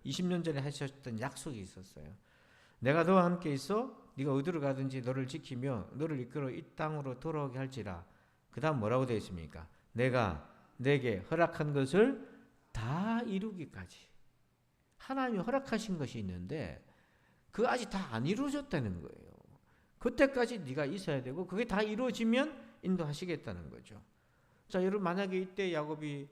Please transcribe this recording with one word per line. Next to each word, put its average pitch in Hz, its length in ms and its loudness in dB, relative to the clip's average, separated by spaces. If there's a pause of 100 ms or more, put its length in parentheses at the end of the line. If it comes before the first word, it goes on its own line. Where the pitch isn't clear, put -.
이십 135 220 -2
년 175 180 0
전에 147 160 0
하셨던 135 640 -6
약속이 135 400 -6
있었어요. 92 520 -14 (680)
"내가 151 240 4
너와 185 200 8
함께 175 300 2
있어. 214 440 -2 (180)
네가 139 180 0
어디로 151 260 2
가든지 135 420 -2
너를 131 240 -2
지키며 131 680 -4
너를 147 260 -2
이끌어 131 300 -4
이 123 120 -6 (140)
땅으로 147 460 -4
돌아오게 147 360 -4
할지라." 104 480 -6 (460)
그 - 80 -12
다음 147 220 2
뭐라고 123 240 4
되어 120 120 0
있습니까? 80 520 -8 (240)
"내가 117 600 2 (220)
내게 123 440 2
허락한 160 520 2
것을 170 580 4 (440)
다 180 480 0
이루기까지." 190 840 -6 (920)
하나님이 262 420 0
허락하신 220 580 0
것이 120 220 -4
있는데 92 640 -4 (680)
그거 233 180 2
아직 240 200 0
다 180 240 -4
안 113 120 0
이루어졌다는 202 760 0
거예요. - 320 -16 (640)
그때까지 240 600 4
네가 143 260 -2
있어야 147 380 -2
되고 160 240 -6
그게 202 160 0
다 208 180 2
이루어지면 233 720 2 (280)
인도하시겠다는 147 880 -2
거죠. 62 340 -18 (640)
자, 185 160 0
여러분, 190 200 2
만약에 185 340 0
이때 185 360 -2
야곱이 151 580 -2